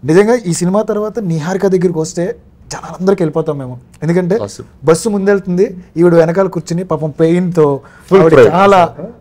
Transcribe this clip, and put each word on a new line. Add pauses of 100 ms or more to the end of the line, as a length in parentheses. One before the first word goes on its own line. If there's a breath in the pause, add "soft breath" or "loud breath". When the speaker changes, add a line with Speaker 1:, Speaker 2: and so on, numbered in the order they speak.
Speaker 1:
నిజంగా
ఈ
సినిమా
తర్వాత
నిహారిక
దగ్గరికి
వస్తే (360)
జనాలందరికీ
వెళ్ళిపోతాం
మేము. (220)
ఎందుకంటే
Speaker 2:
Awesome. (200)
Speaker 1:
బస్సు
ముందెళ్తుంది, (200 loud breath)
ఈవిడ
వెనకాల
కూర్చుని
పాపం
పెయిన్తో (280 soft breath)
Speaker 2:
Full
Speaker 1:
ఆవిడ
Speaker 2:
pride.
Speaker 1:
చాలా, (260)